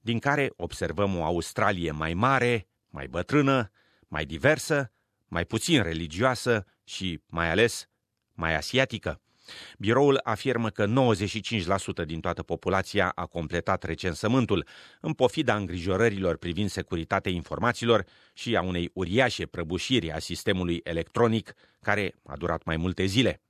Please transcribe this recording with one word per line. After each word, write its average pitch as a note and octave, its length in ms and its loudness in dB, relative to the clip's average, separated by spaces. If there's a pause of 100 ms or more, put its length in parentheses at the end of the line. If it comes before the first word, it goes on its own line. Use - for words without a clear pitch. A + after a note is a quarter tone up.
din A#2 180 -2
care C#3+ 380 0
observăm F2 600 -2
o E2 80 -2
Australie F2 640 0
mai D#2 240 -2
mare, A#2+ 540 2 (200)
mai C#3 180 -12
bătrână, C3 640 0 (380)
mai D#2 160 -2
diversă, C#3 680 0 (360)
mai E2+ 160 -2
puțin A#2 380 2
religioasă F#2+ 840 0 (200)
și, F2+ 420 -6
mai E2 240 0
ales, G#2+ 380 2 (440)
mai E2 240 -2
asiatică. A#2 640 -2 (580)
Biroul C3 440 4
afirmă A#2 460 -2
că G#2 160 0
nouăzeci A2 440 4
și G#2+ 120 -4
cinci G2 260 -2
la G2 100 2
sută F2+ 280 -4
din D#2+ 160 -6
toată E2+ 220 -4
populația F#2 720 0
a F2 120 -6
completat E2+ 560 -2
recensământul, F#2+ 840 0 (340)
în D#3+ 120 -4
pofida B2 440 2
îngrijorărilor F#2 800 0
privind F2+ 340 -4
securitatea F#2 640 -2
informațiilor G#2+ 720 0 (280)
și A#2 240 -2
a F2 60 4
unei F2+ 300 -2
uriașe F#2+ 540 0
prăbușiri E2+ 680 -2
a D#2 60 -6
sistemului F2 640 -2
electronic, A2 680 0 (280)
care G#2 340 0 (120)
a C#2 100 -12
durat D#2+ 280 -2
mai D#2+ 120 0
multe F2+ 280 0
zile. G2+ 440 2